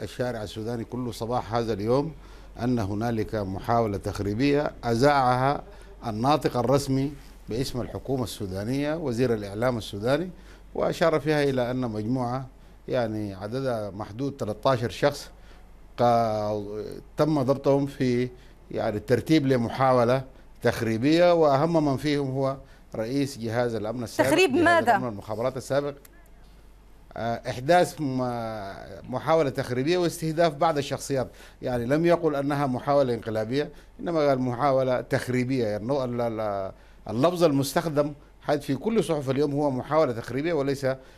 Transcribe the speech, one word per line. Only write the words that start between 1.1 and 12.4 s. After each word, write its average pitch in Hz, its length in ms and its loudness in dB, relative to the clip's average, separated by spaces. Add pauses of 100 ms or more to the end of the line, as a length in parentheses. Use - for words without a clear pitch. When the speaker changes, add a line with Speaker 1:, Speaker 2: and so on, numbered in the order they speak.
Speaker 1:
صباح 113 420 -4
هذا 117 180 0
اليوم 123 400 0 (500)
أن 123 160 0
هنالك 107 560 -2
محاولة 104 600 0
تخريبية 107 760 0 (120)
أذاعها 131 760 4 (440)
الناطق 131 500 0
الرسمي 135 560 2 (360)
باسم 123 320 -4
الحكومة 117 440 -4
السودانية 107 720 -4
وزير 127 400 0
الإعلام 107 440 -2
السوداني، 127 520 -2 (440)
وأشار 160 460 2
فيها 151 220 0
إلى 127 280 0
أن 127 100 -4
مجموعة 123 680 -4 (420)